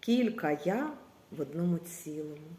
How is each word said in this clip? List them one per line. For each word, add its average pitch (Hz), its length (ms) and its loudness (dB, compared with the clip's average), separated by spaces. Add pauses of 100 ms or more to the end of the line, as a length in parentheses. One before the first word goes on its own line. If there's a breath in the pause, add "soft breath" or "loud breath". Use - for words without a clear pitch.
Кілька 208 640 4
я 254 280 2 (380)
в - 100 -8
одному 165 380 2
цілому. 151 800 -8